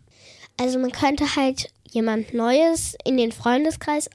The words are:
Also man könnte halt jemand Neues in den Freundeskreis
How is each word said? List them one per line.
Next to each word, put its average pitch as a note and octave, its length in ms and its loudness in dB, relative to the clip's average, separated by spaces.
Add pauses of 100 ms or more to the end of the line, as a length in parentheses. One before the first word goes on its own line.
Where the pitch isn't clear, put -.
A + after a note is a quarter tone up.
(580)
Also B3+ 200 0
man B3+ 140 -2
könnte C#4+ 440 0
halt C4+ 340 -2 (200)
jemand A3 440 -2
Neues C#4 600 2 (100)
in C4 120 2
den A#3 160 2
Freundeskreis D4+ 840 -2